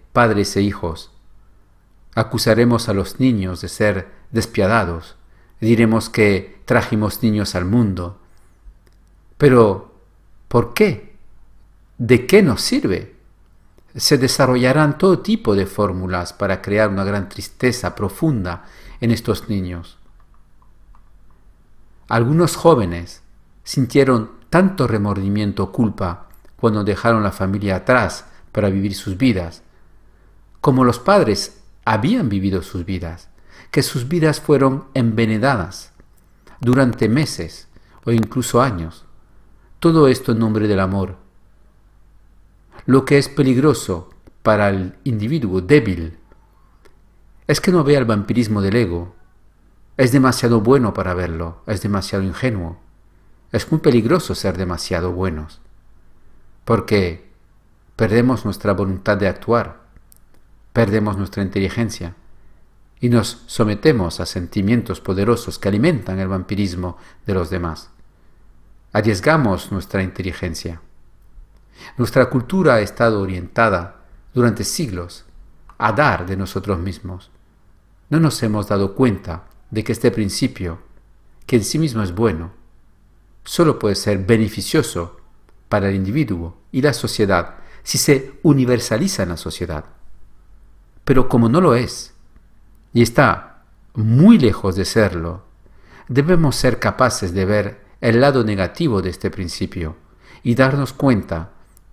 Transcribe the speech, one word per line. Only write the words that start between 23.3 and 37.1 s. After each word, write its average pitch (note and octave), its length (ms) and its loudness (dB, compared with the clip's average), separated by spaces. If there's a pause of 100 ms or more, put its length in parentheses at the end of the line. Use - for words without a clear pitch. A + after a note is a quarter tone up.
sintieron B2+ 680 2 (180)
tanto F#3 380 2
remordimiento G2+ 760 -2
o F#2 80 -6
culpa F#2+ 580 -4 (280)
cuando G#2+ 260 0
dejaron G#2+ 400 0
la G2 80 -2
familia F#2+ 460 -2
atrás A#2 480 0 (260)
para G#2 180 0
vivir G2 260 -2
sus F#2+ 220 -8
vidas, F#2+ 460 -2 (1000)
como C3 220 4
los A#2+ 160 2
padres - 640 0 (220)
habían B2+ 460 0
vivido F#2+ 320 -2
sus F2 240 -10
vidas, F2 440 -10 (420)
que C#3 120 2
sus B2 240 -6
vidas D#3 320 0
fueron C3+ 540 2
envenenadas A2 960 -2 (680)
durante A#2+ 500 2
meses A2 580 -4 (380)